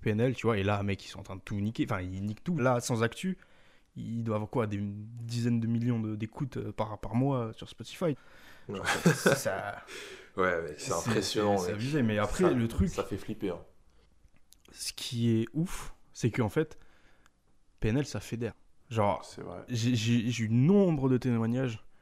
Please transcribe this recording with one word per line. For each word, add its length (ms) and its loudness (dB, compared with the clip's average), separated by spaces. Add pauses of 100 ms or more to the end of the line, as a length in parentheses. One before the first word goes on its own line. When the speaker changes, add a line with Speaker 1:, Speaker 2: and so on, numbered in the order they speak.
Speaker 1:
P 100 0
N 100 2
L, 140 4
tu 120 -2
vois, 120 4
et 60 2
là, 180 2
mec, 220 -2
ils 40 -16
sont 120 -12
en 40 -12
train 120 -12
de 60 -14
tout 180 -4
niquer, 280 -2
enfin, 120 -2
ils 240 -6
niquent 180 -6
tout. 140 -2
Là, 240 2
sans 240 0
actu, 320 -2 (580)
ils 300 -6
doivent 120 0
avoir 140 -4
quoi, 160 0
des 140 -2
dizaines 800 -2
de 80 0
millions 320 0
de, 160 -4
d'écoutes, 400 -6
euh, 160 -6
par, 260 -4
par 160 -6
mois, 240 4
euh, 140 -4
sur 160 -14
Spotify. 480 -4 (520)
Speaker 2:
Ouais. 80 -8
Speaker 1:
Genre, 120 -6
ça, 480 4
ça 480 -4 (240)
Speaker 2:
<laughs> 280 -18
Ouais, 260 4
mec, 160 -6
c'est 120 -10
Speaker 1:
c'est, 20 0
Speaker 2:
impressionnant, 640 2
Speaker 1:
c'est, 80 -2
c'est 60 0
Speaker 2:
mec. 80 -4
Speaker 1:
abusé, 220 0
mais 160 4
après, 240 2
Speaker 2:
Ça, 80 8
Speaker 1:
le 160 2
truc 220 2
Speaker 2:
ça 160 -2
fait 140 -6
flipper, 320 -6
hein. 100 -6 (1120)
Speaker 1:
ce 200 -10
qui 380 0
est 220 2
ouf, 420 -4 (180)
c'est 200 0
qu'en 160 2
fait, 280 -2 (1040)
P 120 0
N 80 2
L, 80 -2
ça 120 -6
fédère. 360 -6 (360)
Genre, 340 2
Speaker 2:
C'est 180 -12
vrai. 260 -10
Speaker 1:
j'ai, 260 2
j'ai, 360 2
j'ai 140 -2
eu 60 0
nombre 580 6
de 80 4
témoignages 680 0 (200)